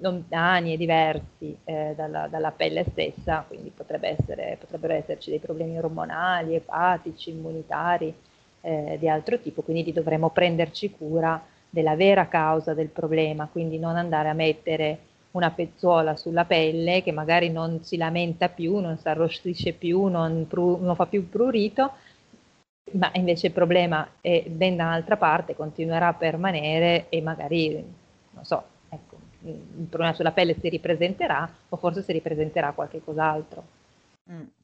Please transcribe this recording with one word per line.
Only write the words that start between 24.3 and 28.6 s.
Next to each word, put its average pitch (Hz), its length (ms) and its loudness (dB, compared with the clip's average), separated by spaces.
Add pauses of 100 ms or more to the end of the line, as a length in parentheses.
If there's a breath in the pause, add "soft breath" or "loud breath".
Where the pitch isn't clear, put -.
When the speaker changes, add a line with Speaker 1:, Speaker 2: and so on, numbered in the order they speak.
Speaker 1:
ben 175 280 2
da 170 80 0
un'altra 165 320 0
parte, 170 380 2
continuerà 165 540 0
a 165 60 2
permanere 165 960 2
e 165 100 0
magari, 156 520 0 (580)
non - 140 -20
so, - 180 -2 (260)